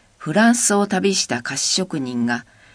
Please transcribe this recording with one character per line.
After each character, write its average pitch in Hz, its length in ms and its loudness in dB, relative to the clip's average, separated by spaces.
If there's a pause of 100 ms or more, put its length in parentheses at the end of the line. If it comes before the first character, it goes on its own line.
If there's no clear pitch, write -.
(180)
フ 151 160 -6
ラ 226 160 6
ン 240 40 4
ス 214 200 0
を 202 120 2
旅 190 280 2
し - 120 -2
た 123 140 -4
菓 135 160 -8
子 - 60 -4
職 185 360 -2
人 123 280 -2
が 120 180 -4 (300)